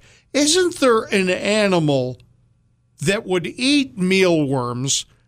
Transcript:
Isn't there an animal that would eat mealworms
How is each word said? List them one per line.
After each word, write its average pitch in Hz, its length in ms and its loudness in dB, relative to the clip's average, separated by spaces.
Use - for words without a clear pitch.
Isn't 320 460 0
there 226 240 4
an 190 260 0
animal 170 880 0
that 196 260 -2
would 185 220 -2
eat 269 500 -2
mealworms 143 1080 0